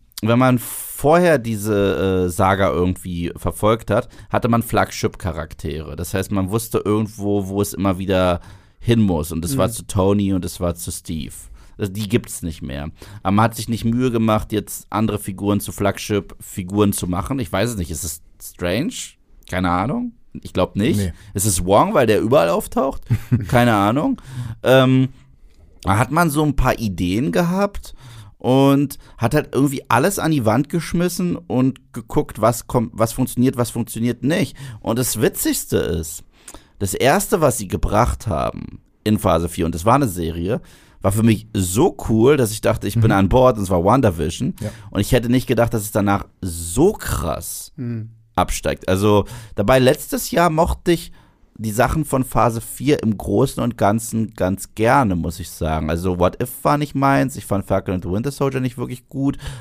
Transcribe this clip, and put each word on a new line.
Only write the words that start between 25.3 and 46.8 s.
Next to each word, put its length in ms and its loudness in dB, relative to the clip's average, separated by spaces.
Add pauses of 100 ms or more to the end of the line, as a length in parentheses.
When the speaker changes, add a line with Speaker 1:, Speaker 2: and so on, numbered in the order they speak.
Speaker 1:
da 160 0
hat 140 2
man 180 4
so 140 0
ein 120 2
paar 240 2
Ideen 520 -2
gehabt 600 -2 (440)
und 600 2 (200)
hat 160 0
halt 200 2
irgendwie 360 0
alles 300 2
an 120 0
die 140 2
Wand 240 2
geschmissen 680 -2
und 580 -2
geguckt, 480 -4
was 260 0
kommt, 260 0
was 200 0
funktioniert, 440 0
was 120 -2
funktioniert 540 -4
nicht. 340 -2 (240)
Und 180 -2
das 220 -2
Witzigste 560 -2
ist, 460 -4 (560)
das 140 -4
Erste, 460 2
was 180 4
sie 100 -8
gebracht 600 0
haben 520 -6 (240)
in 160 2
Phase 280 2
vier, 180 -2
und 100 -2
das 100 -6
war 100 6
eine 120 2
Serie, 540 -4 (400)
war 100 2
für 120 2
mich 300 4
so 420 2 (140)
cool, 260 6
dass 160 2
ich 100 -8
dachte, 260 0
ich 80 -4
bin 100 4
Speaker 3:
Mhm. 60 6
Speaker 1:
an 180 4
Bord, 280 6
und 80 -2
zwar 200 2
WandaVision. 760 2
Speaker 3:
Ja. 100 -6 (200)
Speaker 1:
Und 100 -4
ich 120 0
hätte 180 2
nicht 180 2
gedacht, 260 2
dass 100 -2
es 80 -8
danach 340 0 (160)
so 520 0